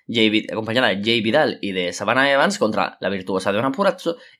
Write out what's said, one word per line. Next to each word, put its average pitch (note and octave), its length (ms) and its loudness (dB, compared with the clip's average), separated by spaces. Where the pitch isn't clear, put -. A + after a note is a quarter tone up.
Jay A2+ 240 2
Vid-, G#2+ 220 0
acompañada A2+ 340 0
de G2+ 160 0
Jay A#2 180 2
Vidal A2+ 400 2
y G2 120 -6
de F2+ 200 -2
Savannah B2+ 380 0
Evans D#3+ 300 2
contra G2+ 400 -2
la - 80 -4
virtuosa F#2+ 420 -2
Deonna A#2+ 220 0
Purrazzo F#3 460 -2